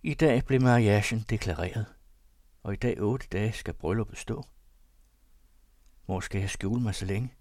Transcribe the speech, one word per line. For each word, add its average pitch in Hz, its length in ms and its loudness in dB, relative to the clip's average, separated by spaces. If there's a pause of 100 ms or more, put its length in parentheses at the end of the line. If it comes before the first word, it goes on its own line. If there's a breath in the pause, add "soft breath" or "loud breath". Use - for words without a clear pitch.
I 151 100 -2
dag 139 320 4
blev 131 160 2
mariagen 113 680 4
deklareret, 95 560 -2 (760)
og 101 100 -4
i - 20 -4
dag - 260 -2
otte 113 300 -2
dage 104 200 0
skal - 220 -8
brylluppet 104 440 -4
stå. - 280 -8 (1600)
Hvor 92 140 -4
skal 98 220 -4
jeg 98 80 -2
skjule 113 320 -2
mig 107 140 0
så 95 100 -6
længe? 107 360 -4